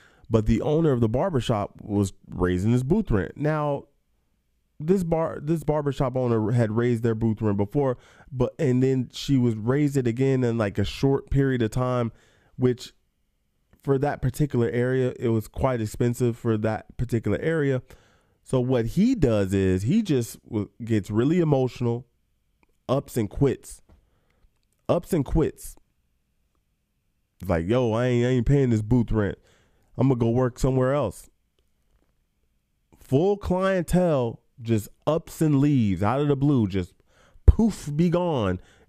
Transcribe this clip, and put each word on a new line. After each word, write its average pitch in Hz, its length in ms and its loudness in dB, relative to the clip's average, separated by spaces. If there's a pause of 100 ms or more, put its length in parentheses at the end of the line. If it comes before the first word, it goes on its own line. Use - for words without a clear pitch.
(280)
but 110 180 2
the 113 140 2
owner 156 300 2
of 123 100 0
the 113 80 2
barbershop 123 720 -2
was 101 320 -2 (160)
raising 90 440 0
his 123 100 2
booth 185 280 -2
rent. 98 260 -2
Now, 147 480 -4 (960)
this 180 240 2
bar, 165 360 -2
this 151 220 -4
barbershop 143 540 0
owner 117 340 2
had 117 220 2
raised 117 320 0
their 117 100 2
booth 110 260 0
rent 104 160 0
before, 127 420 0 (340)
but, 127 260 -2
and 127 240 2
then 131 300 0
she - 240 -2
was 120 180 2
raised 139 420 0
it 127 120 2
again 131 340 0
in, 117 160 0
like, 104 200 -2
a 101 60 0
short - 460 -2
period 135 320 2
of 110 80 0
time, 123 400 -2 (460)
which 123 360 -2 (920)
for 139 140 0
that 143 240 -4
particular 127 480 -2
area, 127 500 -2
it 127 80 -2
was 113 180 -2
quite 127 340 -4
expensive 120 560 -2
for 113 220 -2
that 107 380 -6
particular 113 420 -2
area. 143 440 -2 (600)
So - 160 -2
what 123 280 0
he 208 280 2
does 110 400 2
is 95 280 2
he 175 200 0
just 135 460 -2
w-, 104 220 -4 (140)
gets 107 260 -2
really 127 280 2
emotional, 131 680 0 (840)
ups 135 280 -4
and 107 140 -2
quits, - 520 -2 (1080)
ups 170 240 -2
and 151 120 0
quits. - 520 -2 (1600)
It's 90 100 -6
like, 85 180 0
"Yo, 120 240 0
I 117 140 0
ain't, 120 200 2
I - 40 0
ain't 123 160 0
paying 135 240 4
this 110 120 2
booth 110 300 0
rent. 104 260 -2 (580)
I'm 131 120 2
gonna 131 100 2
go 117 120 2
work 123 280 0
somewhere 131 340 0
else." 131 380 -4 (1700)
Full 180 360 0
clientele 180 1040 -2 (200)
just 113 280 -2 (180)
ups 160 340 -4
and 151 200 2
leaves 117 420 2
out 120 180 0
of 147 80 0
the 143 80 2
blue, 135 320 2
just 92 260 -4 (520)
poof, - 500 4
be 170 140 2
gone. 147 500 0 (280)